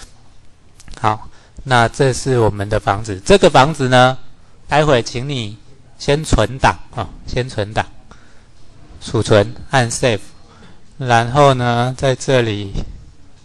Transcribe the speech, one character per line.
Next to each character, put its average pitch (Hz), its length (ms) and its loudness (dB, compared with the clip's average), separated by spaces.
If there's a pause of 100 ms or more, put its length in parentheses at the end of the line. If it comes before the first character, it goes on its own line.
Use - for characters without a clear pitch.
(1000)
好， 107 300 -4 (340)
那 120 240 2
这 135 240 0
是 127 280 -2
我 110 100 4
们 101 180 -6
的 104 120 -2
房 104 220 -2
子。 104 220 -10
这 202 140 4
个 190 120 6
房 143 240 6
子 135 140 -2
呢， 127 300 4 (500)
待 147 180 2
会 131 160 4
请 127 280 -8
你 113 280 -8 (400)
先 147 240 -2
存 123 380 0
档 - 180 2 (180)
啊， 107 120 -6 (200)
先 127 200 -4
存 104 260 -6
档， 104 120 -2 (1160)
储 113 200 -4
存， 107 320 2 (180)
按 120 200 0
save。 117 280 0 (800)
然 120 340 2
后 139 220 6
呢， 120 440 0
在 131 180 0
这 131 260 0
里 104 300 -4 (720)